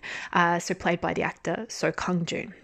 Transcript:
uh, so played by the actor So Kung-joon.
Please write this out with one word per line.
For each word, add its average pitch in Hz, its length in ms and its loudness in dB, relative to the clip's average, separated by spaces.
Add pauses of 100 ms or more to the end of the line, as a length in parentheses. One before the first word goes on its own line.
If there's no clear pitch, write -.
(340)
uh, 175 260 6
so - 140 -4
played 175 260 2
by 170 140 0
the 170 100 2
actor 170 460 -4
So - 220 0
Kung-joon. 180 640 -2 (100)